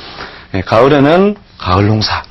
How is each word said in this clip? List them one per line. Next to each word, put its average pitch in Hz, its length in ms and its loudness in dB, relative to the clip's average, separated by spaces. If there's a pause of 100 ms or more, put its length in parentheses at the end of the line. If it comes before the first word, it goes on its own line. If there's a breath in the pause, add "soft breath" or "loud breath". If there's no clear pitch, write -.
(540 loud breath)
예, 92 80 -4
가을에는 147 760 2 (220)
가을 92 280 0
농사, 107 440 -2